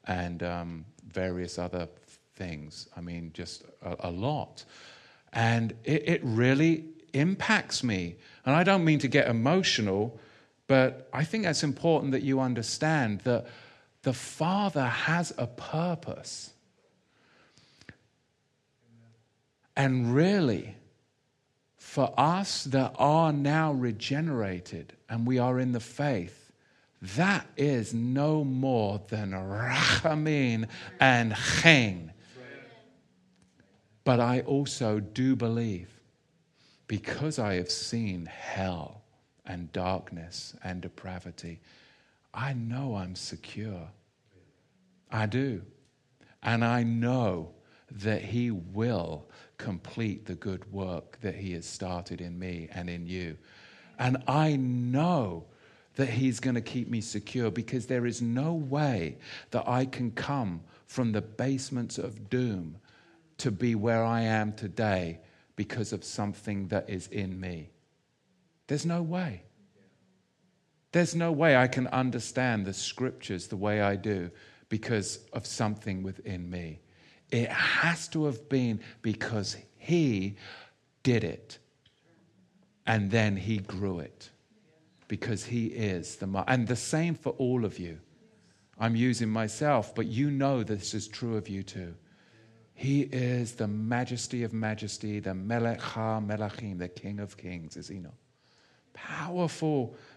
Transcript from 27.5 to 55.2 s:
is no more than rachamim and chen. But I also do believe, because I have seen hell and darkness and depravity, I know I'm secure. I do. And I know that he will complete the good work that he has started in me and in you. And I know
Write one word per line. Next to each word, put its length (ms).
is 360
no 500
more 640
than 240
rachamim 1400
and 360
chen. 500
But 160
I 220
also 580
do 360
believe, 540
because 520
I 160
have 160
seen 560
hell 720
and 240
darkness 920
and 160
depravity, 800
I 200
know 420
I'm 200
secure. 720
I 140
do. 360
And 220
I 180
know 720
that 320
he 300
will 800
complete 680
the 100
good 360
work 500
that 140
he 180
has 120
started 540
in 180
me 360
and 160
in 180
you. 300
And 300
I 300
know 880